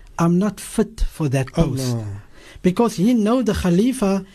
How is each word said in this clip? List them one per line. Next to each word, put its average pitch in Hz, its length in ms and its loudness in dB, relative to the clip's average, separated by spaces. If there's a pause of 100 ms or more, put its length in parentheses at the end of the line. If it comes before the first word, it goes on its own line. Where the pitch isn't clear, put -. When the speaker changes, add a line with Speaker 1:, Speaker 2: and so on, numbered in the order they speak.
(200)
Speaker 1:
"I'm 170 180 2
not 202 220 -2
fit - 500 -4
for 151 200 -4
that 131 240 -2
post." 131 420 0
Speaker 2:
Allah. 101 260 -8 (400)
Speaker 1:
Because 220 340 0
he 214 180 2
know 233 300 2
the 202 100 0
Khalifa 196 800 0